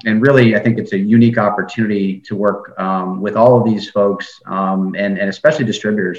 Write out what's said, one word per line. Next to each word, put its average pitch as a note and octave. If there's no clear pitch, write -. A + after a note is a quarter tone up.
and A2
really, B2
I -
think A2+
it's -
a G2
unique A2+
opportunity G2+
to -
work, G2
um, F#2+
with G#2
all A#2+
of G#2+
these G#2+
folks, G2+
um, F#2+
and, G2+
and G2
especially -
distributors, G2+